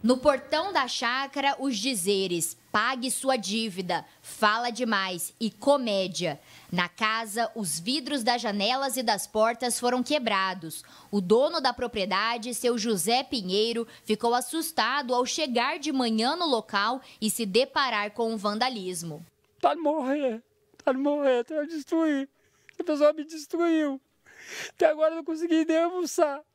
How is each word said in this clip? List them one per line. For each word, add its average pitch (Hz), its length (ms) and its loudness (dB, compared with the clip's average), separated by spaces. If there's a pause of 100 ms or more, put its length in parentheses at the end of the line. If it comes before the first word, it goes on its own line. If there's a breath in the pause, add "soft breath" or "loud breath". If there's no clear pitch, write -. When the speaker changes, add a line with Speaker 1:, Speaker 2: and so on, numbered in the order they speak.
Speaker 1:
No 247 160 4
portão 294 540 0
da 285 160 0
chácara, 269 680 -2
os 262 200 -2
dizeres: 190 760 -2 (160)
"Pague 240 380 -2
sua 262 280 0
dívida", 190 680 -4 (160 soft breath)
"Fala 226 480 0
demais" 196 680 -4
e 220 100 -2
"Comédia". 196 880 0 (320 loud breath)
Na 175 160 4
casa, 220 680 -2
os 165 240 -4
vidros 247 420 -2
das 240 180 2
janelas 233 580 0
e 262 60 -2
das 220 220 0
portas 233 540 0
foram 247 240 2
quebrados. 190 800 -2 (260 loud breath)
O 202 100 0
dono 247 400 6
da 262 140 6
propriedade, 220 800 0
seu 240 240 2
José 220 460 2
Pinheiro, 226 640 0 (160 loud breath)
ficou 233 320 2
assustado 254 800 -2
ao 247 100 2
chegar 262 540 -2
de 294 120 -4
manhã 247 440 0
no 359 100 -2
local 233 560 0 (180 loud breath)
e 214 120 -2
se 233 120 -4
deparar 214 680 0
com 226 200 -2
o 226 60 -6
vandalismo. 185 880 -4 (340)
Speaker 2:
Tá - 140 2
de 320 80 -6
morrer, 277 640 -2 (400)
tá 262 80 2
de 262 80 0
morrer, 277 460 2
tá 311 180 -4
de 294 60 -8
destruir. 311 600 -2 (500 soft breath)
A - 40 -8
pessoa 302 280 2
me 311 120 -8
destruiu. 311 760 -2 (720 loud breath)
Até - 160 0
agora 311 280 2
eu - 20 -8
não 330 80 -8
consegui 320 420 0
nem 320 140 2
almoçar. 339 640 0 (140)